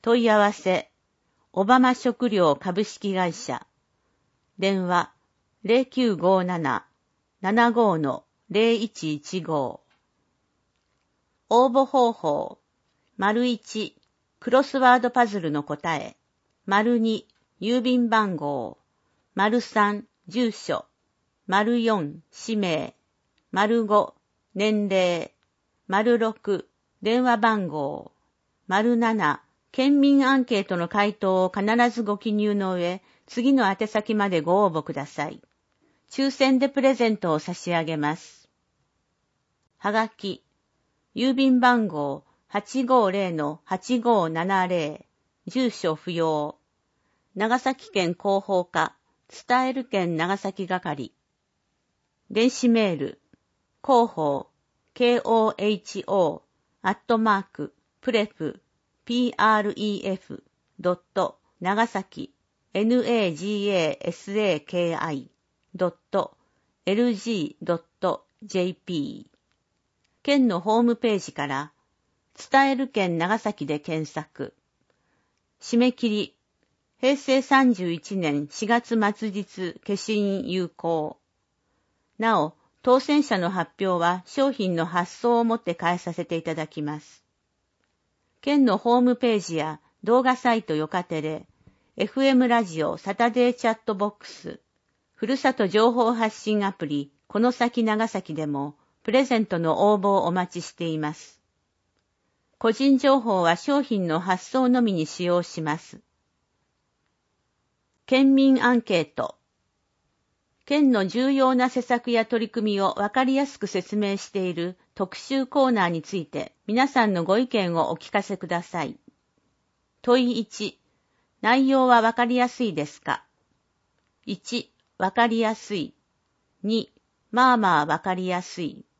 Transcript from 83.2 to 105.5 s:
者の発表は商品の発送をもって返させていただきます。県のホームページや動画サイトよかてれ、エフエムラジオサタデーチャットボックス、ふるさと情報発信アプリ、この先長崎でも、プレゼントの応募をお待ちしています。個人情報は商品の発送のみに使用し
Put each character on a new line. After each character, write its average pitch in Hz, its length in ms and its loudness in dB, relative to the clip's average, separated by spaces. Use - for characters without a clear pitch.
者 214 160 0
の 175 120 0
発 185 300 -4
表 185 180 0
は 175 280 0
商 277 260 0
品 185 240 -2
の 165 80 0
発 175 280 -4
送 240 280 0
を 233 40 2
も 226 100 0
っ 226 80 -6
て 170 120 -4
返 175 220 0
さ 170 160 -8
せ 170 140 -6
て 170 100 -4
い 165 60 -4
た 160 120 -6
だ 156 120 -6
き 156 160 -10
ま 151 180 -8
す。 - 240 -20
県 277 240 4
の 190 100 4
ホ 240 220 2
ー - 20 4
ム 247 160 4
ペ 233 200 2
ー 196 40 0
ジ 165 160 -6
や 156 240 -6
動 240 180 4
画 254 140 2
サ 240 180 2
イ 226 80 0
ト 156 120 -4
よ 151 140 -2
か 180 160 -4
て 160 180 -6
れ、 156 240 -8
エ - 80 -2
フ 269 200 -2
エ 269 100 4
ム 247 140 4
ラ 233 160 2
ジ 160 180 -6
オ 160 160 -2
サ 196 160 -8
タ 233 160 0
デ 247 220 2
ー - 20 -4
チ 247 140 -2
ャ 220 60 0
ッ - 100 -8
ト 214 100 -2
ボ 208 140 -2
ッ 208 80 -10
ク - 100 -20
ス、 - 340 -16
ふ - 120 -6
る 262 120 -2
さ 262 160 0
と 208 120 0
情 214 260 4
報 233 200 0
発 226 280 -2
信 208 260 -2
ア 196 60 -2
プ 165 140 -8
リ、 143 260 -6
こ 208 140 -4
の 247 120 2
先 240 320 -2
長 220 240 0
崎 185 260 -8
で 156 120 -4
も、 143 300 -6
プ 214 100 -4
レ 262 120 4
ゼ 240 140 0
ン 220 80 0
ト 175 120 -2
の 165 340 4
応 208 60 2
募 196 100 0
を 196 160 2
お 170 80 0
待 180 300 -4
ち - 20 -12
し - 80 -18
て 170 140 -8
い 160 120 -4
ま 151 160 -4
す。 - 260 -20
個 226 140 2
人 269 260 4
情 269 240 4
報 208 180 0
は 170 160 4
商 285 240 0
品 196 260 -2
の 165 140 0
発 180 240 -4
送 262 240 0
の 247 140 4
み 214 100 0
に 160 140 -2
使 - 180 -8
用 175 180 2
し 165 200 -10